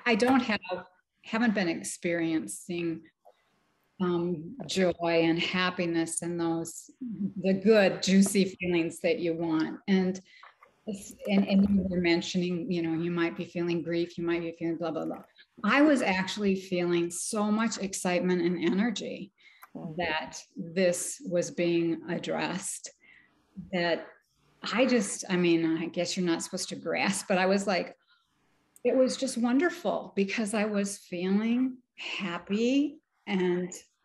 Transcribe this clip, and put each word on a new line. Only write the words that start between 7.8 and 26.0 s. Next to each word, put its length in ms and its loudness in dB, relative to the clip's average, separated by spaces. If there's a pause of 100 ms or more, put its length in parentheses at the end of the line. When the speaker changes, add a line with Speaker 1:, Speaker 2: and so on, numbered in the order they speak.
Speaker 1:
juicy 560 4
feelings 400 0
that 200 2
you 160 0
want. 520 -2
And, 320 2 (1080)
and, 200 4
and 220 6
you 200 4
were 120 0
mentioning, 680 0
you 120 0
know, 120 0
you 160 -2
might 280 0
be 80 -6
feeling 360 -2
grief, 360 -4
you 80 -4
might 160 0
be 180 -6
feeling 160 -2
blah, 160 -4
blah, 140 -4
blah. 180 -8 (400)
I 180 4
was 200 6
actually 540 0
feeling 540 0
so 420 -2
much 260 0
excitement 640 0
and 220 0
energy 680 -2 (440)
Speaker 2:
Mm-hmm. 220 -10
Speaker 1:
that 400 -4 (180)
this 720 -2
was 220 -2
being 580 0
addressed, 840 -6 (800)
that 340 0 (680)
I 140 4
just, 460 0
I 40 2
mean, 460 2
I 60 -4
guess 280 -4